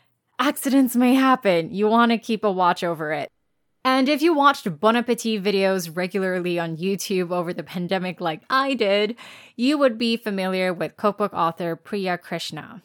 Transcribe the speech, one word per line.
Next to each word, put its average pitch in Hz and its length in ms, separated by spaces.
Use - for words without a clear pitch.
accidents 269 560
may 247 180
happen. 254 580
You 202 160
wanna 233 300
keep 220 260
a 208 80
watch 180 320
over 160 280
it. 147 180
And 262 240
if 294 140
you 339 100
watched 277 460
Bon 220 160
Appetit 226 480
videos 190 520
regularly 180 640
on 170 180
YouTube 185 560
over 175 220
the 170 80
pandemic 180 580
like 160 300
I 269 240
did, 214 420
you 262 220
would 254 220
be 226 180
familiar 185 560
with 165 240
cookbook 208 380
author 170 400
Priya 185 420
Krishna. 165 680